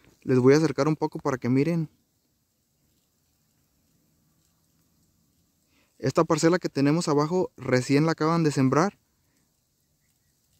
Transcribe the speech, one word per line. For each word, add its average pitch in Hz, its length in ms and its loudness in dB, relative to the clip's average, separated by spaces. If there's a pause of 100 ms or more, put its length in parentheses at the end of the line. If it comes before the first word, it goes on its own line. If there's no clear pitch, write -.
(220)
Les 127 180 2
voy 131 120 6
a 143 40 6
acercar 147 320 0
un 156 80 -2
poco 156 240 -8
para 135 180 -4
que 120 100 -8
miren. 151 400 -2 (4000)
Esta 160 260 0
parcela 165 340 0
que 170 100 -6
tenemos 147 380 0
abajo 156 500 -2
recién 127 480 0
la 160 80 0
acaban 165 300 -2
de 151 80 0
sembrar. 139 480 0 (1600)